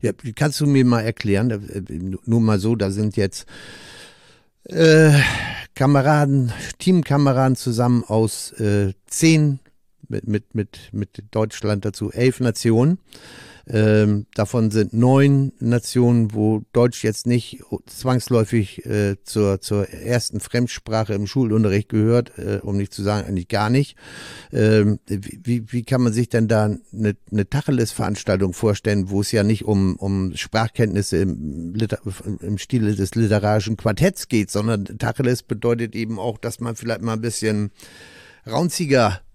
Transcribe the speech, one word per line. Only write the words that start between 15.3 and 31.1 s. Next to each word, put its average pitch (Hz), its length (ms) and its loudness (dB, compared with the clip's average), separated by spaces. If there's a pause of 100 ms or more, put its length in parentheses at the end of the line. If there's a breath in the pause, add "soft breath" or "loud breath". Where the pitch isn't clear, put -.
Nationen, 120 760 2
wo 107 300 0 (100)
Deutsch 123 300 2
jetzt 107 240 -2
nicht 120 380 -2 (220)
zwangsläufig, 120 1000 -2
äh, 101 380 0
zur, 98 360 0
zur 101 280 -4
ersten 117 500 -4
Fremdsprache 110 760 -4
im 101 120 -4
Schulunterricht 107 640 0
gehört, 113 500 0
äh, 104 240 -6
um 101 140 -4
nicht 101 180 -4
zu - 80 -8
sagen, 104 240 -2
eigentlich 90 220 -4
gar 104 200 0
nicht. 135 280 0 (560 loud breath)
Ähm, 107 560 4
wie, 104 340 -8
wie, 117 300 -4
wie 123 100 -4
kann 127 200 0
man 120 100 2
sich 117 160 0
denn 113 180 0
da 107 200 2
eine, 104 500 -4 (160)
eine 104 180 -2
Tacheles-Veranstaltung 107 1000 -2
vorstellen, 104 580 0
wo 101 120 0
es - 100 -4
ja 107 100 2
nicht 104 220 2
um, 98 320 2
um 98 400 -4
Sprachkenntnisse 107 800 -2